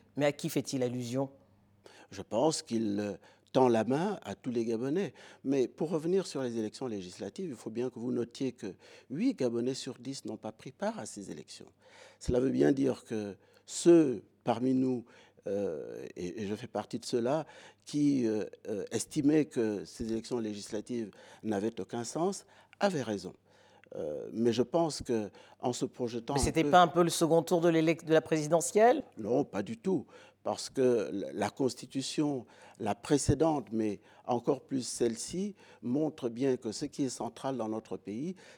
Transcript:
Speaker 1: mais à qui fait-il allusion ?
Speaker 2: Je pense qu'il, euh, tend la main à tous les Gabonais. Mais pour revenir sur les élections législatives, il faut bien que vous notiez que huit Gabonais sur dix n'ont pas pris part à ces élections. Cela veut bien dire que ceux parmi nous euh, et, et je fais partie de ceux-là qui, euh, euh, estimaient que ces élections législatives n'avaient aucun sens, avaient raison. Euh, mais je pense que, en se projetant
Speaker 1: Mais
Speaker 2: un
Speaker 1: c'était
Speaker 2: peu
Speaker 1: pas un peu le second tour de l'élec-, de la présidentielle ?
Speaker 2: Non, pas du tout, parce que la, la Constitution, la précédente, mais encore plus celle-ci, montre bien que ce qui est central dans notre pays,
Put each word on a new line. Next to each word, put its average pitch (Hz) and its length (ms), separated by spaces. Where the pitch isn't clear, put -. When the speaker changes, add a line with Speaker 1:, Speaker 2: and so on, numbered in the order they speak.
Speaker 1:
mais 143 100
à 147 60
qui - 160
fait-il 131 340
allusion ? 123 480
Speaker 2:
Je 95 120
pense 139 380
qu'il, 110 380
euh, 104 180
tend 131 160
la 113 160
main 160 400
à 98 100
tous - 160
les 117 140
Gabonais. 131 480
Mais 135 240
pour 160 220
revenir 175 360
sur 135 160
les 117 160
élections 110 300
législatives, 101 640
il 120 40
faut - 160
bien 120 180
que 113 120
vous 123 100
notiez 120 400
que 101 240
huit 202 240
Gabonais 123 400
sur 127 260
dix 131 240
n'ont 107 140
pas 110 120
pris - 220
part 214 260
à 107 80
ces 92 240
élections. - 400
Cela 123 220
veut 131 100
bien 139 220
dire 131 320
que 104 320
ceux 160 600
parmi 127 320
nous 127 300
euh, 71 600
et, 90 260
et 98 40
je 104 80
fais 117 120
partie 107 320
de - 60
ceux-là 131 420
qui, 139 420
euh, 107 180
euh, 101 220
estimaient 147 560
que 107 380
ces 113 280
élections 113 260
législatives 107 720
n'avaient 107 380
aucun 117 240
sens, 175 400
avaient 180 220
raison. 101 320
Euh, 73 360
mais 117 200
je 117 100
pense 165 400
que, 110 280
en 123 120
se 139 120
projetant 120 500
Speaker 1:
Mais 135 60
Speaker 2:
un 120 40
Speaker 1:
c'était 151 200
Speaker 2:
peu 147 60
Speaker 1:
pas 180 120
un 170 60
peu 170 140
le 170 80
second 160 320
tour 170 180
de 170 80
l'élec-, 160 360
de 151 100
la 156 80
présidentielle ? 170 800
Speaker 2:
Non, 117 260
pas 202 180
du 113 140
tout, 175 300
parce - 280
que 120 420
la, 80 200
la 117 180
Constitution, 135 960
la 104 160
précédente, 143 760
mais 107 300
encore 123 380
plus 131 240
celle-ci, 175 680
montre 135 460
bien 123 280
que 110 160
ce 147 140
qui 143 180
est 123 60
central 123 460
dans 110 120
notre 110 280
pays, 139 380